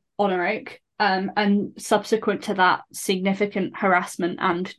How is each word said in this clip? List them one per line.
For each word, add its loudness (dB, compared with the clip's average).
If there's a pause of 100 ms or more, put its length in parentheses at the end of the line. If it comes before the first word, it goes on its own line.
(180)
Honor 0
Oak, -6 (200)
um, 0
and 2
subsequent 0
to -4
that, 4 (100)
significant -2
harassment 0
and -2